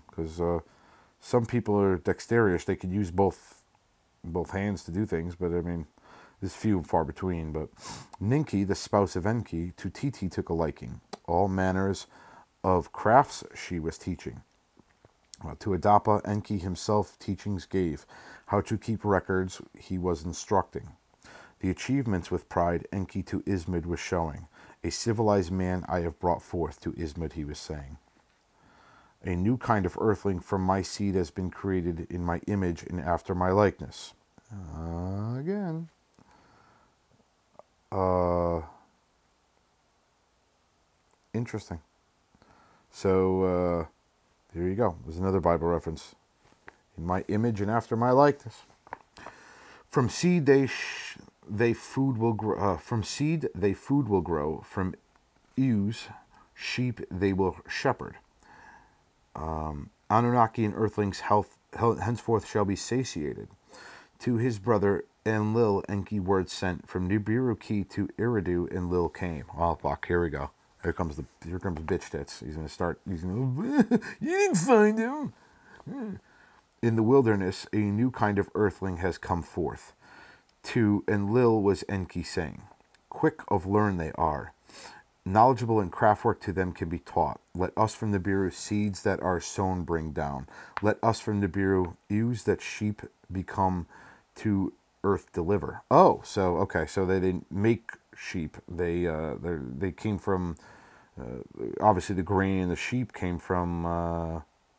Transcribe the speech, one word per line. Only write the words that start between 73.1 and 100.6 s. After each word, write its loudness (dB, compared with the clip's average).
gonna, 0
<laughs> 2
"You -4
didn't 2
find 6
him." -4
In 2
the 2
wilderness, 4
a 0
new 2
kind 2
of 0
earthling 0
has -2
come -2
forth. -6
To 4
Enlil 4
was 4
Enki -4
saying, -6
"Quick 0
of 0
learn 2
they -4
are. -2
Knowledgeable 6
in -4
craftwork 4
to -4
them 0
can -6
be -4
taught. -2
Let -2
us 2
from -2
Nibiru 0
seeds -4
that 2
are 0
sown -2
bring -2
down. -6
Let 2
us 2
from -2
Nibiru 2
ewes -2
that 2
sheep -4
become -2
to 0
earth 0
deliver." -2
Oh, 8
so, 0
okay, 0
so -2
they 2
didn't -2
make 0
sheep. -8
They, -2
uh, -4
they're, -4
they -4
came -4
from, 0